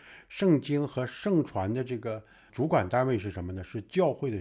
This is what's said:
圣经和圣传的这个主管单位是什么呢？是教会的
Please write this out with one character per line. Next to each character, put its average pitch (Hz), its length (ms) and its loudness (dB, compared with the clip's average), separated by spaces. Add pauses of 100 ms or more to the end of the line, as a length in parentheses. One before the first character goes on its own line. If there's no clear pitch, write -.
(280)
圣 170 320 4
经 143 260 0
和 127 180 -4
圣 165 400 2
传 98 280 -2
的 127 100 -2
这 120 160 -6
个 107 240 -6 (300)
主 139 160 0
管 113 200 2
单 123 160 2
位 127 140 2
是 95 140 -6
什 90 100 -8
么 92 100 -6
呢？ 95 120 -8
是 107 180 -8
教 170 300 2
会 135 180 -4
的 101 100 -4